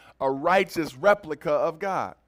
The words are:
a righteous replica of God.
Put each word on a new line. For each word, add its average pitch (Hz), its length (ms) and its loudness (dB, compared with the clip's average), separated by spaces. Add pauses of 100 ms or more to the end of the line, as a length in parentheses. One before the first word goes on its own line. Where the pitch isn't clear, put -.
(180)
a 135 120 0
righteous 165 640 0
replica 156 560 0
of 151 260 -2
God. 160 360 -6 (140)